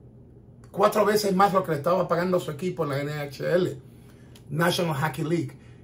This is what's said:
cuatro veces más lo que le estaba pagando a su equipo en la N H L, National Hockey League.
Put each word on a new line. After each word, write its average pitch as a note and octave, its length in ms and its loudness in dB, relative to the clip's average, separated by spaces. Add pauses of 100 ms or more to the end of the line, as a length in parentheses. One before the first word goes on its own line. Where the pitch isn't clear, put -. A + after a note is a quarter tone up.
(720)
cuatro G#3 340 4
veces G3+ 300 2
más F#3+ 180 6
lo F#3+ 100 2
que E3 100 -4
le D3 60 2
estaba F3 300 0
pagando F3+ 300 0
a - 20 0
su D#3 120 -6
equipo E3 320 -4
en C#3+ 60 -2
la C#3 100 -2
N D3 120 -4
H D3+ 400 -6
L, F3 260 0 (680)
National E3+ 480 0
Hockey D#3 280 -4
League. D3+ 340 -4 (260)